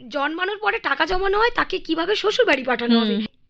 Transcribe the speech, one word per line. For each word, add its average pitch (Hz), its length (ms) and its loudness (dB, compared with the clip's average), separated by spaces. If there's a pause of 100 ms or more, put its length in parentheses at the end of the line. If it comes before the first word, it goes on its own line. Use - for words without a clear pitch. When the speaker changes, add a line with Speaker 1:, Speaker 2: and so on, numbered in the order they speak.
Speaker 1:
জন্মানোর 320 500 -2
পরে 415 200 -2
টাকা 302 280 0
জমানো 381 320 0
হয়, 466 160 2
তাকে - 240 -2
কিভাবে 339 380 -2
শ্বশুর 415 300 2
বাড়ি 285 160 2
পাঠানো 240 380 2
হবে। 214 140 0
Speaker 2:
হুম। 208 100 -2 (260)